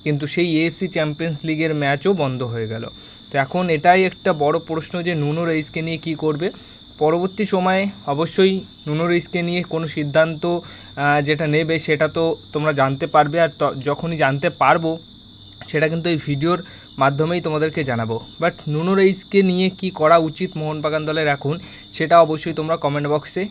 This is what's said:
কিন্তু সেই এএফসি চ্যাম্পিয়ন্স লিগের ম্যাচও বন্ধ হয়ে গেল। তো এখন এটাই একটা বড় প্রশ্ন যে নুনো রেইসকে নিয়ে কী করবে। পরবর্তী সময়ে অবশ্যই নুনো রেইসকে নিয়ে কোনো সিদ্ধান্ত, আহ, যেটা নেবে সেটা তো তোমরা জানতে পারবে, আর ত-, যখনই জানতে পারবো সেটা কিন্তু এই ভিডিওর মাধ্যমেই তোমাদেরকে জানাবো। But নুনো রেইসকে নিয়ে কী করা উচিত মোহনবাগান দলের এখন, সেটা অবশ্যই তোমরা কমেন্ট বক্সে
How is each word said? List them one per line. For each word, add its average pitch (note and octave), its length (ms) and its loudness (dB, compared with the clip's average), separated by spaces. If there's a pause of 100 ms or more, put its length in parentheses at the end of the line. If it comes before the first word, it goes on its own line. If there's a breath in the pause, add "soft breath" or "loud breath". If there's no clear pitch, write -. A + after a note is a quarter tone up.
কিন্তু D3 220 -2
সেই F3 300 0
এএফসি E3 320 0
চ্যাম্পিয়ন্স D#3 540 -4
লিগের D#3 320 -2
ম্যাচও C#3+ 400 0
বন্ধ C3 280 -2
হয়ে A2+ 260 -4
গেল। A2+ 160 -8 (460 loud breath)
তো F3+ 80 0
এখন F3+ 320 0
এটাই F3 340 4
একটা F#3 280 0
বড় D3+ 260 2
প্রশ্ন D#3+ 440 -6
যে F3 120 0
নুনো D3+ 300 0
রেইসকে D#3+ 380 -2
নিয়ে D#3+ 160 -4
কী D#3+ 160 -6
করবে। D#3 360 -2 (480 loud breath)
পরবর্তী F3 460 0
সময়ে F#3+ 440 2 (180)
অবশ্যই E3+ 540 2 (260)
নুনো D#3 200 0
রেইসকে F3 360 0
নিয়ে F3 200 -2
কোনো E3 260 -4
সিদ্ধান্ত, D#3 580 0
আহ, D3 760 -2
যেটা D3+ 240 0
নেবে D#3+ 320 0
সেটা D#3 300 0
তো E3 280 0 (160)
তোমরা D3+ 200 0
জানতে C3+ 340 0
পারবে, D3+ 340 4
আর D#3+ 80 4 (100)
ত-, C#3+ 160 0 (100)
যখনই D#3 320 -2
জানতে C#3+ 340 2
পারবো D#3+ 480 2 (680)
সেটা D#3 220 0
কিন্তু E3 200 -2
এই D#3+ 180 0
ভিডিওর D#3+ 360 0 (360 loud breath)
মাধ্যমেই D3+ 420 2
তোমাদেরকে D#3 440 -2
জানাবো। A2+ 360 -2 (200)
But E3+ 120 2 (160)
নুনো E3 260 0
রেইসকে G3 480 4
নিয়ে F#3 280 2
কী F#3+ 200 -6
করা D#3+ 260 6
উচিত E3 400 0
মোহনবাগান D#3 480 -4
দলের D#3 240 0
এখন, C#3 300 -2 (340 loud breath)
সেটা E3+ 280 4
অবশ্যই D#3+ 320 2
তোমরা D#3 240 -2
কমেন্ট D3 320 -2
বক্সে D3+ 420 -4